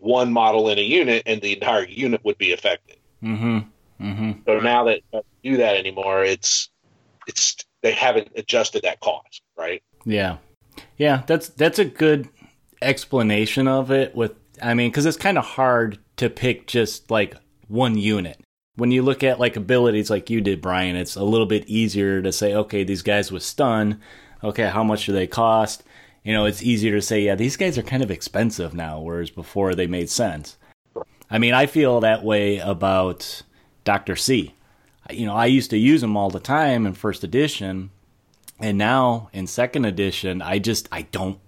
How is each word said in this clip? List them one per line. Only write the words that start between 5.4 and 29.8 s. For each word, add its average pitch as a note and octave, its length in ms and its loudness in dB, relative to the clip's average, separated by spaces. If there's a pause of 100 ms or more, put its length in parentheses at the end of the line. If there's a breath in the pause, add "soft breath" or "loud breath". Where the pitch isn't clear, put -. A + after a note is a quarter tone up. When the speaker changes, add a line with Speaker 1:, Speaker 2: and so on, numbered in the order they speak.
Speaker 1:
do C3 140 0
that A2 180 4
anymore, F#2+ 480 -2
it's, - 460 -2 (580)
it's, - 300 -2 (240)
they A2+ 100 2
haven't A2+ 440 2
adjusted A2 480 -2
that F2 180 -4
cost, - 400 -6 (160)
right? E2+ 260 -8 (220)
Speaker 2:
Yeah. G2 320 -2 (600 loud breath)
Yeah, C#3+ 300 2
that's, D#3+ 220 0
that's E3 300 0
a G3 60 2
good D3 440 2 (520 soft breath)
explanation B2 840 2
of C3 240 0
it C3+ 240 2
with, A2+ 180 -2 (280)
I A#2+ 120 0
mean, A#2+ 180 2
'cause D3 140 0
it's D#3+ 120 0
kinda F#3 240 2
hard A#2 580 0 (180)
to A#2+ 120 0
pick - 380 -4
just, - 440 -2
like, G#2+ 240 2 (320)
one A2+ 300 0
unit. G2+ 420 -2 (360)
When A#2+ 160 2
you B2+ 100 4
look C3+ 220 0
at, B2+ 160 2
like, B2 160 0
abilities A2 540 2
like G2+ 200 -2
you A2+ 120 0
did, G2 200 0
Brian, F#2 340 -2
it's F2+ 200 -6
a G2 80 -6
little A2 220 2
bit G#2 220 0
easier G2 540 0
to F#2+ 100 -2
say, G2+ 220 0
"Okay, G#2 300 -2
these F#2 180 -4
guys G#2 300 0
with F2+ 120 -8
stun, A2 560 0 (440 loud breath)
okay, G#2+ 260 -2
how G#2 140 0
much G#2+ 220 0
do G2+ 60 -2
they F#2+ 160 0
cost?" A2+ 560 2 (400 soft breath)
You G#2+ 100 -2
know, G#2+ 120 2
it's G2+ 180 -2
easier A2 320 2
to G2+ 60 0
say, G#2+ 200 0
"Yeah, G2 140 2
these A#2+ 220 -2
guys F3 200 -2
are A2 60 -2
kind C3 200 -2
of G2 80 -4
expensive F#2 640 -4
now," D#2+ 260 -8
whereas E2+ 300 -8
before F#2 460 -2
they F2+ 120 0